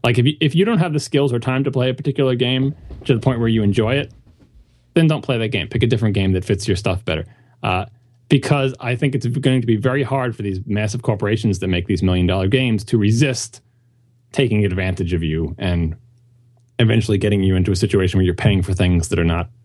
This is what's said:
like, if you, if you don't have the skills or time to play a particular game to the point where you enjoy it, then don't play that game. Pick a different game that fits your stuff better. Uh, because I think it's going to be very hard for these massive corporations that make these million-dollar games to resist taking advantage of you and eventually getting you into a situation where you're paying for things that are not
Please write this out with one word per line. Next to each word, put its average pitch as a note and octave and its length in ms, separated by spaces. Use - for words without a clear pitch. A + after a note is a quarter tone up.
like, A#2+ 140
if B2 80
you, - 160
if D#3 140
you F#3+ 100
don't A3 140
have E3 140
the D3+ 60
skills C#3 320
or A#2+ 80
time C3+ 260
to C3+ 60
play B2+ 180
a B2+ 40
particular C3+ 400
game C3 400
to C3+ 80
the A2 60
point B2 200
where A#2 100
you A2+ 120
enjoy G#2+ 360
it, C#3+ 140
then E3 100
don't D3+ 160
play B2 160
that A2+ 120
game. F#2+ 180
Pick - 160
a A#2+ 40
different A2 280
game F#2+ 160
that F2+ 120
fits - 240
your F#2+ 100
stuff F#2 280
better. D#2+ 200
Uh, F#2+ 240
because C3+ 520
I B2 160
think B2+ 180
it's A#2+ 140
going B2+ 340
to A#2 60
be A2+ 80
very B2+ 260
hard B2+ 340
for - 60
these G2 240
massive G#2+ 380
corporations G#2+ 560
that F#2+ 80
make F2+ 180
these F#2 160
million-dollar F#2 460
games A2+ 380
to A#2+ 120
resist A2+ 640
taking G#2+ 340
advantage F#2 480
of E2 80
you D#2+ 380
and E2+ 360
eventually A2 400
getting G#2 240
you F#2+ 120
into F#2 160
a F2+ 40
situation F#2 420
where F#2 80
you're F2+ 80
paying F#2+ 300
for F#2+ 100
things F2+ 360
that E2+ 100
are E2+ 60
not E2+ 240